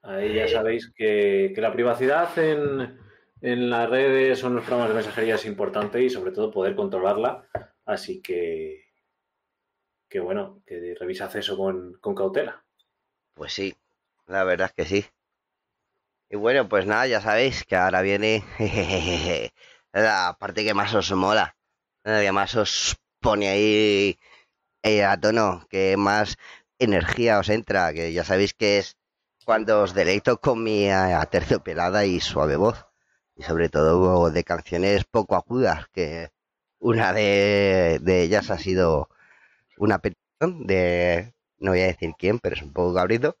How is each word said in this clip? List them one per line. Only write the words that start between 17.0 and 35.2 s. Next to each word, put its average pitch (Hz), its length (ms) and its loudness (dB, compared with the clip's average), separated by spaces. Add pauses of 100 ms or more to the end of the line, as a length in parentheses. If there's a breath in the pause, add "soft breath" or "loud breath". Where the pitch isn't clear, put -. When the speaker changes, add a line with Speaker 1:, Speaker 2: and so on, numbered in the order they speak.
Speaker 2:
ya 110 160 0
sabéis 113 420 0
que 95 120 -2
ahora 92 260 2
viene 101 420 0 (140)
<laughs> 87 960 -2 (400 soft breath)
la 95 440 0
parte 101 280 -6
que 107 80 0
más 101 180 -2
os 95 200 0
mola, 95 440 0 (480)
la 107 160 0
que 98 120 2
más 98 240 0
os - 380 -2 (320)
pone 104 220 2
ahí, 104 680 2 (680 soft breath)
eh, 107 200 4
a 95 140 2
tono, 104 500 0
que 95 280 0
más 101 400 0 (420 loud breath)
energía 107 640 2
os 98 80 -4
entra, 98 440 0
que 82 200 -6
ya 85 100 -4
sabéis 95 320 0
que 101 240 2
es - 180 -4 (480)
cuando 110 380 2
os 92 120 -2
deleito 98 440 2
con 117 240 0
mi, 107 220 0
eh, 98 80 2
aterciopelada 92 1120 0
y 90 140 0
suave 73 340 0
voz. 95 320 0 (480)
Y - 80 -20
sobre 82 260 0
todo 85 600 4
de 82 140 -2
canciones 92 600 -2
poco 101 300 -2